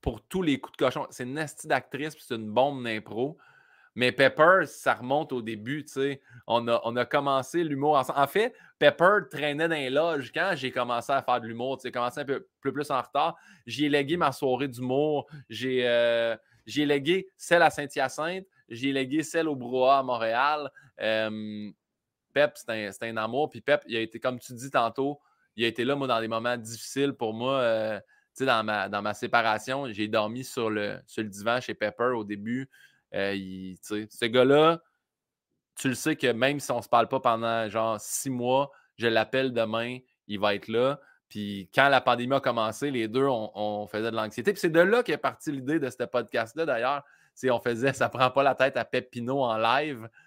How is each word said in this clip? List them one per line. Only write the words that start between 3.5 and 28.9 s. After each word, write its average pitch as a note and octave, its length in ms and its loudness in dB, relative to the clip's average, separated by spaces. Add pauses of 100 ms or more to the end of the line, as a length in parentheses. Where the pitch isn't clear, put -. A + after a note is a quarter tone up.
Mais B2 160 2
Pepper, D#3 540 6
ça - 300 -2
remonte C3+ 380 -4
au B2 100 -4
début, A#2 420 -8
tu - 80 -20
sais. C3+ 280 -4 (260)
On A#2 200 2
a, A#2 180 2
on A#2 120 -2
a A#2+ 80 2
commencé C#3 580 0
l'humour D3 340 2
ensemble. C3 220 0
En C#3 80 6
fait, A3 280 0 (240)
Pepper F3 400 6 (120)
traînait D3 380 -2
dans E3 60 0
les C#3 160 -4
loges D3 420 0
quand F3+ 240 -2
j'ai B2+ 160 -6
commencé A#2+ 400 -2
à C3+ 100 0
faire B2 200 0
de A#2 40 -10
l'humour, A#2+ 300 -6
tu C3 60 -16
sais, B2 100 -8
commencé B2 280 -4
un C#3+ 40 -4
peu, C3+ 240 -6 (140)
peu C3+ 100 -2
plus C#3+ 180 -6
en C3 120 0
retard. D#3 340 -2 (300)
J'y A#2+ 180 -2
ai D3 60 2
légué C#3+ 260 2
ma D#3 160 2
soirée C3 360 0
d'humour. C3 580 -2 (240)
J'ai, B2 360 0
euh, A#2 480 4 (300)
j'y B2 180 -2
ai D3 40 2
légué D3 500 0
celle E3+ 260 4
à D#3 60 8
Saint-Hyacinthe. D3+ 800 -4 (240)
J'y A#2 180 -4
ai C#3 40 0
légué C3+ 300 0
celle E3 240 -2
au D3+ 80 -2
Brouhaha B2+ 440 4
à C3+ 40 2
Montréal. B2+ 680 0 (300)
Euh, G#2+ 680 -2 (640)
Pep, C#3+ 240 2
c'est - 140 -14
un, G#2+ 220 -4
c'est A#2 180 -10
un A2+ 80 -6
amour. A#2+ 320 -2
Puis A#2 100 -16
Pep, D3 260 2
il A2+ 100 -8
a A2+ 40 0
été, A2+ 180 -6
comme B2 220 -4
tu - 140 -16
dis B2 160 -14
tantôt, C3+ 500 0 (340)
il A2+ 100 -2
a A#2 40 4
été A#2 160 -2
là, C3+ 120 2
moi, C#3 120 -4
dans A#2 120 2
des A2+ 80 -4
moments A#2 280 -2
difficiles A#2+ 560 -4
pour A2 220 -4
moi. B2+ 260 -2
Euh, A2 400 0 (340)
tu - 40 -20
sais, C3+ 80 0
dans A#2 180 4
ma, G#2 240 0
dans G2+ 140 -2